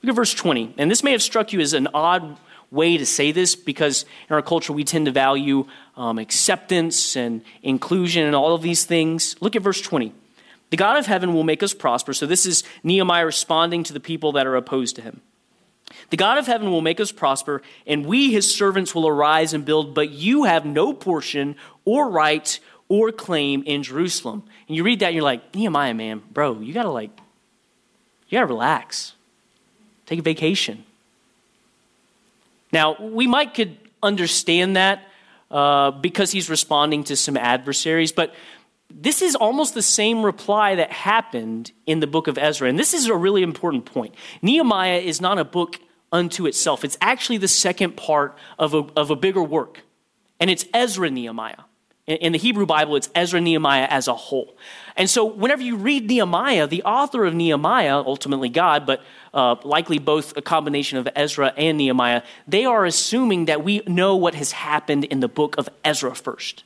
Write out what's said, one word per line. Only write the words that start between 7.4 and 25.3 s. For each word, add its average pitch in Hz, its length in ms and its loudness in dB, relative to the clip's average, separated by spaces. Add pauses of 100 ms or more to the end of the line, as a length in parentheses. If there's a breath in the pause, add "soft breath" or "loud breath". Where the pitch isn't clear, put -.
inclusion 170 640 0
and 147 80 0
all 156 200 4
of 165 80 -4
these 170 220 0
things. 165 560 0
Look 220 160 -2
at 208 60 -2
verse 190 180 0
twenty. 120 320 -4 (580 soft breath)
"The 165 60 -2
God 208 220 4
of 262 80 -2
heaven 185 280 0
will 160 80 2
make 156 220 0
us - 100 -2
prosper." 127 380 -2
So 143 140 -4
this 180 200 2
is 180 160 0 (220 loud breath)
Nehemiah 175 420 4
responding 170 580 0
to 160 80 -10
the 143 60 -8
people 156 340 -4
that 139 140 2
are 131 100 0
opposed 127 400 -2
to 113 60 -16
him. 113 180 -16 (880 loud breath)
"The 165 60 -2
God 208 220 4
of 285 80 -2
heaven 220 240 0
will 165 120 2
make 160 180 0
us 208 120 -2
prosper, 139 500 -2 (240 loud breath)
and 147 200 -2
we, 262 240 2
his 208 240 2
servants, 196 400 0
will 160 140 2
arise 151 460 2
and 151 100 -2
build, 147 300 0
but 151 160 0
you 208 340 2
have 165 200 4
no 151 280 0
portion 143 640 -4 (280 loud breath)
or 262 260 2
right 156 480 2 (300 soft breath)
or 220 240 4
claim 143 540 -2
in 143 160 -2
Jerusalem." 127 600 -4 (240 loud breath)
And 156 100 -6
you 160 60 -2
read 214 180 2
that 196 80 2
and 170 60 -2
you're 160 80 0
like, 139 320 -2